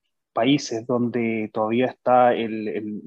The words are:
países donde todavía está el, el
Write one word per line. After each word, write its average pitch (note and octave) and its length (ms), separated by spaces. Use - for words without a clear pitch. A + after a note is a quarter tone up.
países B2 540
donde A#2 680
todavía A2+ 360
está B2 460
el, A2 320
el G#2+ 400